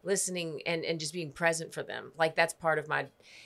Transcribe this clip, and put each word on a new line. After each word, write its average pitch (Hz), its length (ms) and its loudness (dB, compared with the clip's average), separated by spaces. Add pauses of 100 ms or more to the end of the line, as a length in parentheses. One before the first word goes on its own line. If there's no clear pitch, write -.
listening 180 640 0
and, 165 180 0
and 165 140 0
just 156 140 -6
being 165 200 -4
present 165 420 0
for 147 80 -4
them. - 340 -8
Like, 160 180 4
that's 170 200 4
part 160 240 2
of 151 100 -4
my, 143 200 0 (380)